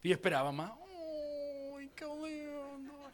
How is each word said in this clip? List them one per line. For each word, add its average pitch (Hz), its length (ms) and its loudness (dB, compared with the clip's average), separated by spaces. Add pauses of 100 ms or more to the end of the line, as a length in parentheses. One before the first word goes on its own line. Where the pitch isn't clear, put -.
Y 175 100 4
esperaba 147 400 6
más. 156 200 0 (1040)
¡Ay, 277 180 -8
qué 320 100 -6
lindo! 294 880 -4 (200)